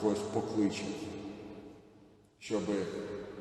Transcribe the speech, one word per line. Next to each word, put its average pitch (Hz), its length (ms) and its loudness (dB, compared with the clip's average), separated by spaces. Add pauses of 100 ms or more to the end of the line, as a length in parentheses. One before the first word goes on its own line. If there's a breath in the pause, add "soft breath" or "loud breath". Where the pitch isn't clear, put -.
когось 104 180 6
покличе, 107 680 2 (1500)
щоб 104 220 0 (800)